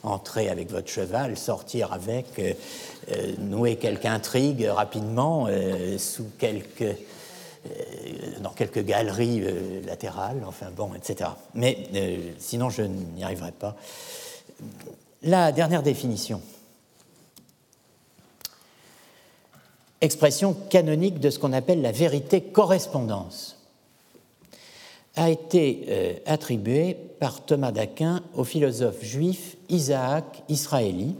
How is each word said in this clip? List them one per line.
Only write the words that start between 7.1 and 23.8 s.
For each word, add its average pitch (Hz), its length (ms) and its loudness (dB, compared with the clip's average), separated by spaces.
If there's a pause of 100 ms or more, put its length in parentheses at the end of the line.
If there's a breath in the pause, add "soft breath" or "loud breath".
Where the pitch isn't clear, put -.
dans 95 100 -8
quelques 107 320 -2
galeries, 107 600 2
euh, 92 420 -4
latérales, 104 640 -6
enfin 92 280 -12
bon, 98 200 -6
et - 80 -12
cetera. 90 340 -6 (160)
Mais, 120 400 0
euh, 92 240 0 (220)
sinon, 123 300 -2
je 110 140 -2
n'y 92 400 -6
arriverai 90 280 -6
pas. 104 240 -8 (1500 loud breath)
La 165 280 6
dernière 156 320 4
définition. 120 580 0 (3500 soft breath)
Expression 170 540 4 (160)
canonique 165 480 6
de 139 100 6
ce 135 80 -2
qu'on 135 160 0
appelle 143 280 4
la 120 100 2
vérité 147 500 4
correspondance 123 1160 2 (1600 loud breath)